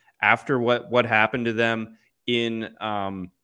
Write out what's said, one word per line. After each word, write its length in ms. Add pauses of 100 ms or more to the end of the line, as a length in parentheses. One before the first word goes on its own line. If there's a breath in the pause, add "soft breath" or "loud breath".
(220 soft breath)
after 360
what, 320
what 160
happened 400
to 60
them 440 (300 loud breath)
in, 540
um, 500 (140)